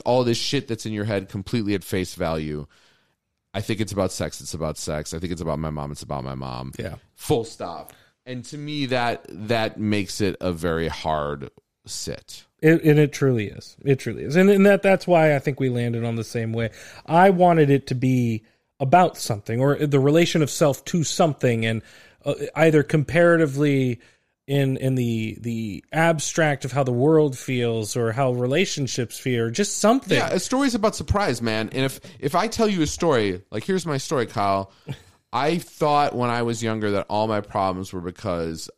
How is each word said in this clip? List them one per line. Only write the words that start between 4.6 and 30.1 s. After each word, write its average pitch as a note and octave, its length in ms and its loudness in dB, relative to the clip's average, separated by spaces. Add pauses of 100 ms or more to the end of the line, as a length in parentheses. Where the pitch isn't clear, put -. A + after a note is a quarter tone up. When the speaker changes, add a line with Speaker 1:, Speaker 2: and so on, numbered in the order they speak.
Speaker 1:
sex. D2+ 380 -8
I E2 40 -8
think E2+ 140 -8
it's E2+ 80 -8
about D#2 180 -4
my D#2 120 -6
mom. D2 200 -8
It's C#2+ 120 -14
about C2+ 220 -8
my C2+ 100 -10
mom. C2 440 -10
Speaker 2:
Yeah. - 180 -10 (180)
Speaker 1:
Full - 300 -2
stop. E2+ 500 -14 (320)
And B2+ 200 -12
to D3 120 -14
me, D3 280 -6
that, A#2+ 440 -2
that A2 500 -4
makes G#2 400 -2
it G2 220 0
a F2+ 100 0
very E2 360 -2
hard D2 600 -4 (380)
sit. - 580 -12 (160)
Speaker 2:
It, D#3+ 240 6
and D3+ 140 8
it D3 160 4
truly B2 320 2
is. - 360 -16
It C3+ 160 2
truly G#2 260 -8
is. C#3+ 120 -4
And, F#3+ 140 8
and G3 160 6
that, G3 160 6
that's F#3+ 240 2
why D#3+ 280 6
I C#3 40 2
think C3+ 200 -2
we C3 120 0
landed A#2+ 340 -2
on A#2 120 -2
the A2+ 80 -4
same A2+ 280 -4
way. A2+ 160 -2 (380)
I F3+ 240 6
wanted F3 400 6
it C#3 160 2
to - 80 -4
be B2 500 0 (340)
about E3 380 4
something, A2+ 420 -6
or C#3 180 2
the C#3+ 240 2
relation D#3+ 420 4
of C#3+ 80 0
self - 340 0
to F3 180 0
something, C3 600 0
and, A2+ 160 -2 (460)
uh, C#3+ 80 -2 (220)
either D#3 260 6
comparatively C#3+ 1160 2 (460)
in, C#3 300 0
in C3 180 0
the, A#2 460 -2
the A2+ 520 -8
abstract D#3+ 720 0
of C3 80 -6
how C#3 120 0
the B2+ 80 0
world C#3+ 440 4
feels A#2 600 -4
or A2+ 160 0
how C3 200 0
relationships B2+ 840 -2
feel, A#2+ 260 -2
or A#2 60 -2
just G3+ 280 -4
something. G#3 380 2